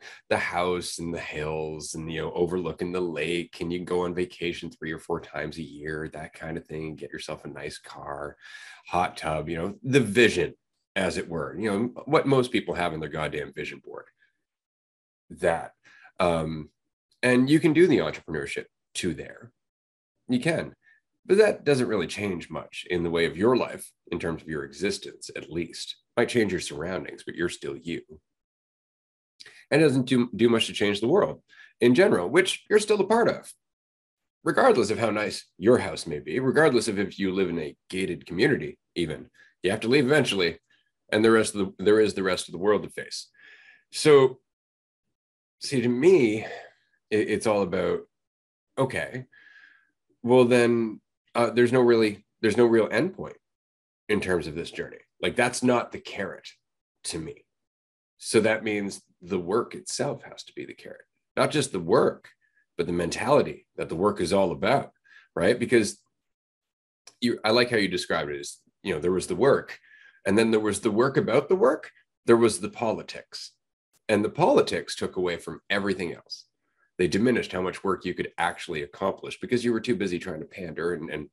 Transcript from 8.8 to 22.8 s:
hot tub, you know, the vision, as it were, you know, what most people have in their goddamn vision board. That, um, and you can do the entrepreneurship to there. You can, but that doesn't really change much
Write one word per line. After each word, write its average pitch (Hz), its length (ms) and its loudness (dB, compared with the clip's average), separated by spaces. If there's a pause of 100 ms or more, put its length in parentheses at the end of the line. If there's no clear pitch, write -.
hot 87 280 -2
tub, 78 320 -4
you 82 80 -6
know, 92 180 -6 (100)
the 131 160 2
vision, 104 540 4 (420)
as 90 220 -2
it - 100 -6
were, 73 280 -8
you 104 140 -2
know, 101 360 -4
what 143 200 2
most 131 240 2
people 92 240 -4
have 85 200 -2
in 78 60 -8
their 78 80 -8
goddamn 73 440 -6
vision 73 320 -10
board. - 220 -16 (1200)
That, 82 420 -2 (460)
um, 80 520 -2 (520)
and 123 260 4
you 156 120 6
can 156 140 4
do 170 120 6
the 135 120 4
entrepreneurship 76 640 -4 (300)
to 85 200 -4
there. - 380 -16 (760)
You 123 120 0
can, 123 340 -4 (520)
but 185 120 4
that 208 260 4
doesn't 131 220 2
really 90 220 0
change 95 420 -6
much - 400 -12